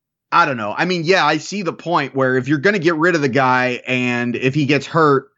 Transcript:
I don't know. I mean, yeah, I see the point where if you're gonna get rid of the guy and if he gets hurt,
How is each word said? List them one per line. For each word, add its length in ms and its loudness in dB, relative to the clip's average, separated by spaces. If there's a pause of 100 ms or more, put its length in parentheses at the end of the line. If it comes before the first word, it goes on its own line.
(320)
I 140 4
don't 100 -4
know. 200 -6
I 80 -2
mean, 200 -2
yeah, 200 2
I 120 2
see 260 -8
the 100 -4
point 400 -4
where 240 0
if 120 -2
you're 100 2
gonna 220 0
get 160 0
rid 180 2
of 60 0
the 80 0
guy 580 2
and 480 -2
if 180 -2
he 140 0
gets 180 0
hurt, 540 2